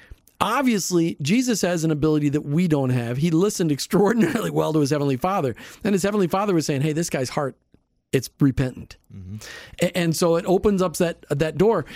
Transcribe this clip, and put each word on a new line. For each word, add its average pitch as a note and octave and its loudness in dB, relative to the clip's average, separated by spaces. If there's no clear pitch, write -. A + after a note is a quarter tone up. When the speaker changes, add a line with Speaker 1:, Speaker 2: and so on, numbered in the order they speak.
Speaker 1:
Obviously, G3 0
Jesus A3 0
has F3 0
an D#3+ 2
ability D3+ 2
that D3 0
we D#3 0
don't C#3 2
have. B2 -2
He E3+ 0
listened E3+ 0
extraordinarily G3 0
well D#3 0
to D#3 2
his C#3 2
heavenly C#3+ 0
Father, F3 -2
and G3+ 0
his F3 0
heavenly G3+ 0
Father G3 0
was D#3 2
saying, C#3+ 0
"Hey, D#3 0
this E3 -4
guy's C3+ -2
heart, C#3+ -6
it's C3 -2
repentant." C3 0
Speaker 2:
Mm-hmm. F#2+ -14
Speaker 1:
A-, - 0
and E3+ 0
so E3+ 2
it F3 -2
opens F#3+ 2
up E3+ -2
that, E3+ -2
that D3+ -2
door. G3 2